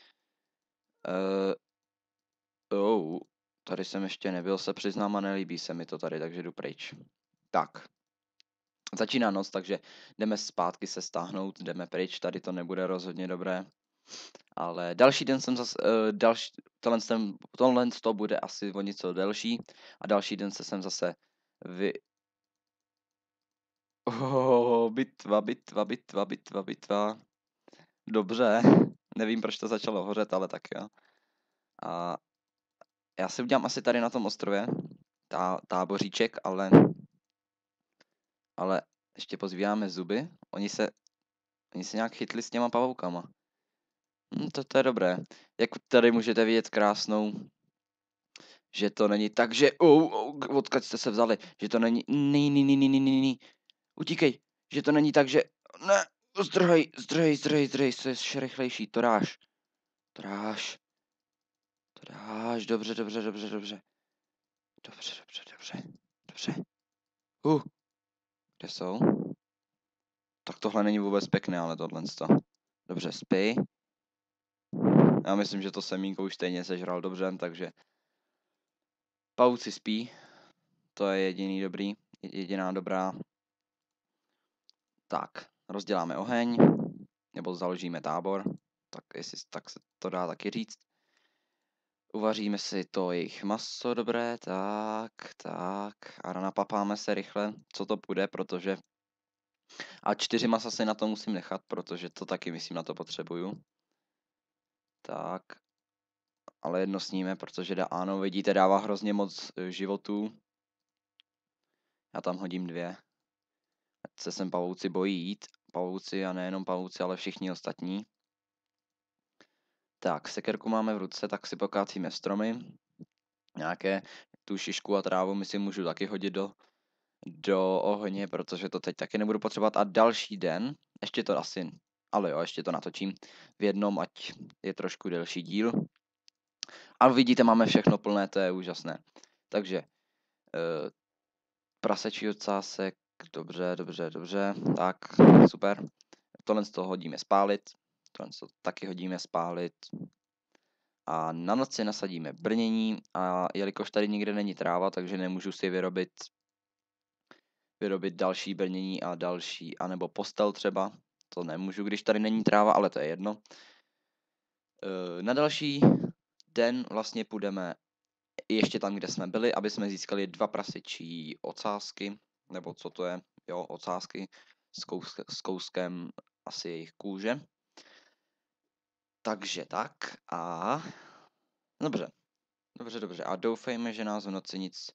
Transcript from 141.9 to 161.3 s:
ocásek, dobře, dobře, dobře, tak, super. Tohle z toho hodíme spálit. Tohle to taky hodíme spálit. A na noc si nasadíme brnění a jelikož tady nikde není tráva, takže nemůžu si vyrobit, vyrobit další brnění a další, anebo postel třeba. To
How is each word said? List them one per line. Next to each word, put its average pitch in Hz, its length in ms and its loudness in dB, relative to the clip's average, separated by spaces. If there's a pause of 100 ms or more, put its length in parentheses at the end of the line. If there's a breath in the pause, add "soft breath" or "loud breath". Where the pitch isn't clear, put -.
ocásek, 98 680 -4 (380)
dobře, 85 420 -4
dobře, 85 340 -6
dobře, 98 440 -2 (220)
tak, 90 220 0 (520)
super. - 400 -2 (540)
Tohle 107 220 2
z 104 60 -12
toho 92 160 -4
hodíme 82 300 -6
spálit. 101 640 2 (320)
Tohle - 280 -12
to - 80 -14 (140)
taky - 260 -6
hodíme 92 320 -6
spálit. 87 540 -4 (1300)
A 80 260 -2
na 87 240 -2
noc 131 180 -2
si 113 100 -4
nasadíme 92 500 -4
brnění 110 640 0 (160)
a 90 420 0
jelikož 98 360 -4
tady 104 160 2
nikde 104 260 -2
není 101 220 -2
tráva, 90 360 0
takže 92 260 -4
nemůžu 92 340 -4
si 92 180 -4
vyrobit, 90 420 -2 (1700 soft breath)
vyrobit 95 340 -2
další 95 400 -2
brnění 92 500 -4
a 87 120 -4
další, 87 640 -6
anebo 90 300 -4
postel 104 460 -2
třeba. 98 380 -2 (380)
To 87 140 -8